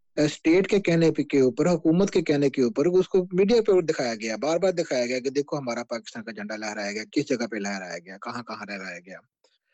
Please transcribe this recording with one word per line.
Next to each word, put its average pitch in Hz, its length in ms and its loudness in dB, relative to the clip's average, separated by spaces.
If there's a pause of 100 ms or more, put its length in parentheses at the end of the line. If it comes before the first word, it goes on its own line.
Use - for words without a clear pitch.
(180)
अ, 151 80 4
स्टेट 170 400 2
के 202 120 2
कहने 165 320 4
पे, 151 120 0
के 139 180 2
ऊपर, 131 260 2
हुकूमत 175 440 2
के 185 120 2
कहने 143 280 2
के 135 120 0
ऊपर 123 240 2
उसको 180 480 2
मीडिया 202 260 4
पे 190 220 4
दिखाया 143 320 -2
गया, 110 220 -6
बार-बार 170 360 0
दिखाया 151 340 -2
गया 127 140 -4
कि 131 100 -4
देखो 143 260 -2
हमारा 120 260 -6
पाकिस्तान 117 400 -10
का 113 100 -12
झंडा 104 240 -10
लहराया 107 360 -8
गया, 107 120 -8
किस 139 240 -4
जगह 117 180 -2
पे 107 120 -8
लहराया 95 400 -8
गया, 92 180 -16
कहाँ-कहाँ - 540 -12
लहराया 92 280 -12
गया। 90 220 -18 (540)